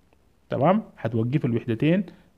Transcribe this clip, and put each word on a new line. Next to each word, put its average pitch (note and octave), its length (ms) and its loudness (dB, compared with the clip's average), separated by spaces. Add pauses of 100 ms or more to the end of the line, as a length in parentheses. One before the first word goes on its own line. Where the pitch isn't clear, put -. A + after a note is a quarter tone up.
(500)
تمام؟ E3+ 320 2 (140)
حتوقف A#2 480 -2
الوحدتين C3 600 0 (340)